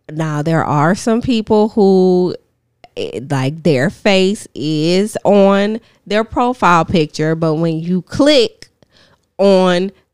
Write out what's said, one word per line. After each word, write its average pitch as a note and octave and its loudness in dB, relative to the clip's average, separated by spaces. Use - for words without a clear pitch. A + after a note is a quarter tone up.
Now, D#3 -4
there D#3+ 0
are D3+ 0
some A3+ -2
people A3 0
who, F#3 2
eh, F2+ -8
like, C#3 -4
their D3 0
face G3 0
is D#3+ -2
on G3+ 2
their G#3 -2
profile A3+ 0
picture, D#3 -2
but D#3+ -2
when E3 -2
you F3 -4
click - 0
on F#3 2